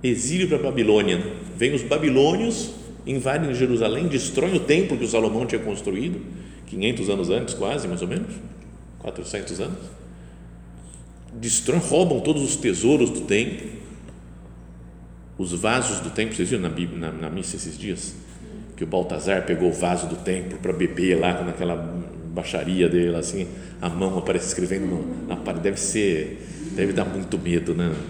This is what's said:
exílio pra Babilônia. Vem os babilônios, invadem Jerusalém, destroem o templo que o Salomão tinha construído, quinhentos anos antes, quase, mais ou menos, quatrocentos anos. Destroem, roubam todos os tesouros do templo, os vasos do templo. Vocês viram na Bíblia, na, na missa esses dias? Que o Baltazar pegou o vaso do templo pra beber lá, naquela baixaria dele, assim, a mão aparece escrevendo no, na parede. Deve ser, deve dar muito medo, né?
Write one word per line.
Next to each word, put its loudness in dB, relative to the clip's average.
exílio 2
pra 4
Babilônia. 4
Vem 2
os 2
babilônios, 4
invadem 0
Jerusalém, 4
destroem 2
o 4
templo 4
que 0
o 0
Salomão 2
tinha 0
construído, -2
quinhentos 0
anos 2
antes, 0
quase, -2
mais -2
ou -2
menos, -4
quatrocentos -6
anos. -4
Destroem, 2
roubam 4
todos 2
os 0
tesouros 4
do -4
templo, 0
os -4
vasos 0
do -6
templo. -2
Vocês 0
viram 2
na 0
Bíblia, -4
na, -4
na -6
missa -6
esses -8
dias? -6
Que -4
o -6
Baltazar 0
pegou 2
o 0
vaso 0
do -4
templo -4
pra -2
beber 2
lá, 2
naquela -2
baixaria 2
dele, 4
assim, -2
a -2
mão 0
aparece 0
escrevendo 4
no, -2
na -2
parede. -2
Deve 2
ser, 2
deve 2
dar 2
muito -2
medo, 2
né? 2